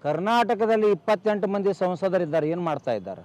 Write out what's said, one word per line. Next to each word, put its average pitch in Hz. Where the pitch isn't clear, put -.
ಕರ್ನಾಟಕದಲ್ಲಿ 214
ಇಪ್ಪತ್ತೆಂಟು 208
ಮಂದಿ 196
ಸಂಸದರಿದ್ದಾರೆ, 175
ಏನು 170
ಮಾಡ್ತಾ 147
ಇದ್ದಾರೆ? 95